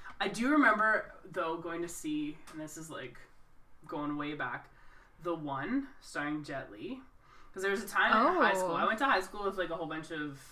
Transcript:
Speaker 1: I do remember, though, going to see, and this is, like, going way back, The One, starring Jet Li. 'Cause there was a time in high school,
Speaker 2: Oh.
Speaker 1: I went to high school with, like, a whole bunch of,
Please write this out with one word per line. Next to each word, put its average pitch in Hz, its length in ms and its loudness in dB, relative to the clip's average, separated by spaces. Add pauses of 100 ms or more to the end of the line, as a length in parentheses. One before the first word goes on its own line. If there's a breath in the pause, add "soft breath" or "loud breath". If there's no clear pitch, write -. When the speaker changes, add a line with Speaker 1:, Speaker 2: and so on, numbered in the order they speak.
(200 loud breath)
Speaker 1:
I 202 80 2
do 226 220 2
remember, 220 640 6 (180)
though, 170 260 -2
going 170 260 -4
to 170 40 -4
see, 151 500 -4 (140)
and 160 80 -12
this 156 180 -10
is, 160 120 -12
like, - 260 -12 (720)
going 147 300 -4
way 147 160 -4
back, 131 360 -6 (540 soft breath)
The 170 120 -2
One, 156 520 -2 (140)
starring 151 420 -4
Jet 143 280 -8
Li. 170 280 -10 (540 soft breath)
'Cause 190 100 -8
there 196 80 2
was 196 120 0
a - 40 -10
time - 240 4 (240)
in 339 60 4
high 208 120 6
school, 185 180 2
Speaker 2:
Oh. 170 40 0
Speaker 1:
I 196 100 0
went 226 140 2
to 285 60 2
high 269 160 4
school 202 240 -8
with, 190 120 -2
like, 175 120 -2
a 165 60 -4
whole 165 120 -4
bunch 156 240 -8
of, 151 280 -6 (120)